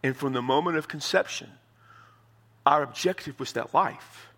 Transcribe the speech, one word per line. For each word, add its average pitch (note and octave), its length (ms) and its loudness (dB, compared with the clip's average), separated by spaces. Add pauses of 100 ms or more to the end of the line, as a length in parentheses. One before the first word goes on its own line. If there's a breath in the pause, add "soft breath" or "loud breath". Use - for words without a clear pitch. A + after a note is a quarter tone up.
And C3+ 140 0
from C3+ 160 -2
the B2 80 0
moment D#3 360 2
of D3+ 100 -4
conception, - 600 -2 (1160 loud breath)
our C#3+ 180 6
objective C#3 560 -4
was - 140 -8
that - 200 -4
life - 540 -2 (100)